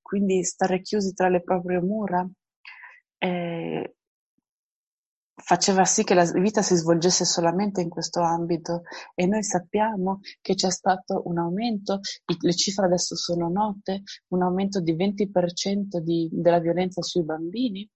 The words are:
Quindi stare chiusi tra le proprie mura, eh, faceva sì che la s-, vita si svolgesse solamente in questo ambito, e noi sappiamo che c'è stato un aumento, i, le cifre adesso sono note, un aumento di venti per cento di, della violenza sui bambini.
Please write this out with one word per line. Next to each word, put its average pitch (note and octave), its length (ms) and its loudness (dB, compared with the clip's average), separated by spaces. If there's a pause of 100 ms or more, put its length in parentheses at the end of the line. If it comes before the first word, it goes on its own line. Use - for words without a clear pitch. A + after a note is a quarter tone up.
Quindi F#3+ 440 0
stare F#3 380 0
chiusi G3 320 -2
tra F#3 160 2
le F3+ 120 2
proprie F3+ 380 0
mura, F#3 480 -2 (880)
eh, E3+ 800 -4 (1400)
faceva F#3 520 2
sì G#3+ 180 2
che - 80 2
la F3 140 6
s-, E3+ 120 0
vita G#3+ 220 2
si F#3 160 2
svolgesse E3+ 480 2
solamente F3+ 560 0
in E3+ 80 -2
questo E3+ 320 -4
ambito, E3+ 640 0 (320)
e F3+ 100 0
noi G#3 180 2
sappiamo G3 760 -2 (220)
che F#3+ 120 0
c'è F#3+ 160 0
stato F#3+ 540 0
un E3+ 140 -2
aumento, G3 640 -2 (260)
i, F3 140 -2
le F3 140 2
cifre G3 300 0
adesso F3 320 2
sono E3+ 320 -2
note, G3 540 -2 (260)
un F3+ 140 0
aumento F#3+ 380 0
di E3 120 0
venti G3 380 0
per F3 240 0
cento G3 440 -4
di, E3 320 0
della E3+ 300 4
violenza F3 400 0
sui E3+ 240 -2
bambini. F#3+ 720 -6